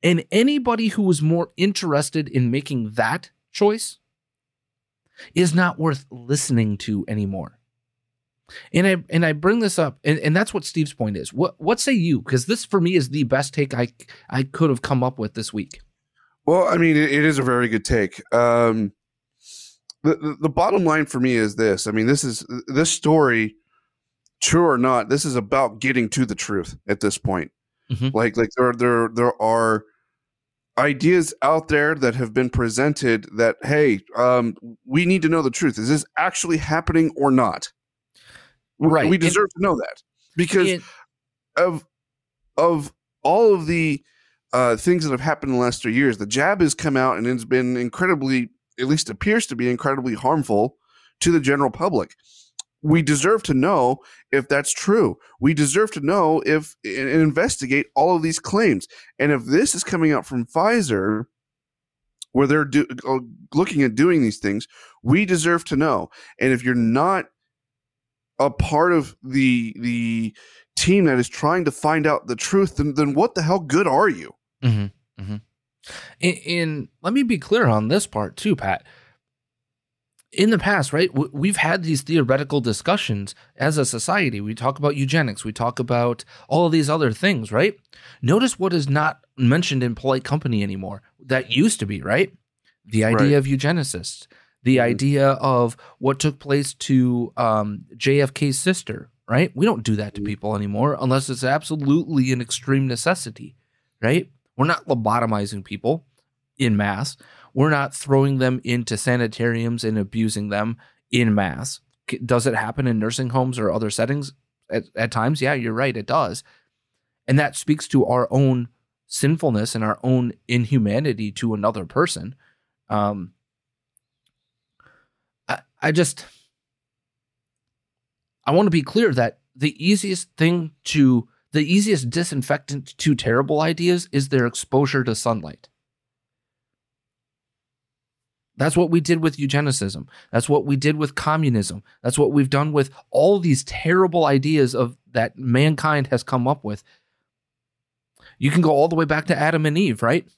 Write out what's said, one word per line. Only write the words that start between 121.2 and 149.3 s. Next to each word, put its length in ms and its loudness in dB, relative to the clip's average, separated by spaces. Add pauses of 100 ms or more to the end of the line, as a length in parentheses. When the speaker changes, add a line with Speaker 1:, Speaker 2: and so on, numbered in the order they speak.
Speaker 1:
to 220 -4
another 300 -2
person. 520 -4 (520)
Um, 440 -4 (2250)
I, 140 -6 (200)
I 80 0
just, 340 0 (2250)
I 60 0
want 140 4
to 40 4
be 120 2
clear 300 2
that 280 0 (160)
the 180 -2 (100)
easiest 520 0
thing 340 2 (140)
to, 420 4 (280)
the 160 0
easiest 380 2
disinfectant 880 -6
to 180 2
terrible 460 0
ideas 500 0
is 200 -2
their 160 2
exposure 580 0
to 100 -2
sunlight. 540 -6 (3000)
That's 180 0
what 140 4
we 140 4
did 200 2
with 160 0
eugenicism. 720 -2 (220)
That's 180 0
what 160 2
we 120 0
did 200 0
with 180 -4
communism. 680 0 (200)
That's 160 -2
what 140 4
we've 160 2
done 240 0
with 160 2 (220)
all 280 4
these 260 0
terrible 600 0
ideas 500 2
of, 220 -2 (140)
that 260 -2
mankind 680 0
has 160 -2
come 260 -2
up 160 -4
with. 180 -8 (1600)
You 120 0
can 120 2
go 80 4
all 180 4
the 80 -2
way 80 2
back 220 -2
to 120 0